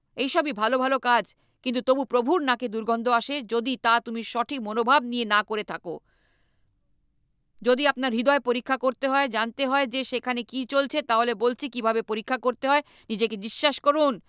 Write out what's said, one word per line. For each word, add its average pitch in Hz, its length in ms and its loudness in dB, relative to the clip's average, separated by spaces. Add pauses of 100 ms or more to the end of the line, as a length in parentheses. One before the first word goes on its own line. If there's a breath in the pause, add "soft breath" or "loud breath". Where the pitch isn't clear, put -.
(160)
এইসবই 285 380 0
ভালো 220 260 0
ভালো 262 200 2
কাজ, 240 360 0 (280)
কিন্তু 247 180 -2
তবু 262 240 2
প্রভুর 247 360 2
নাকে 254 260 -2
দুর্গন্ধ 226 400 -2
আসে 247 340 0
যদি 233 360 -2
তা - 220 2
তুমি 226 240 -6
সঠিক 240 360 -4
মনোভাব 233 440 2
নিয়ে 240 220 -4
না 208 180 2
করে 214 200 -6
থাকো।" 160 360 -10 (1600)
যদি 247 260 2
আপনার 262 260 0
হৃদয় 254 260 2
পরীক্ষা 247 380 -2
করতে 262 300 -2
হয়, 277 200 2
জানতে 226 400 -2
হয় 269 200 2
যে 262 160 -4
সেখানে 240 400 -4
কি 254 220 -8
চলছে, 277 360 0
তাহলে 240 340 0
বলছি 240 340 -2
কিভাবে 226 320 0
পরীক্ষা 220 360 -4
করতে 247 300 -2
হয়। 285 160 2 (260 soft breath)
নিজেকে 220 280 -2
জিজ্ঞাসা 226 460 -2
করুন, 285 460 2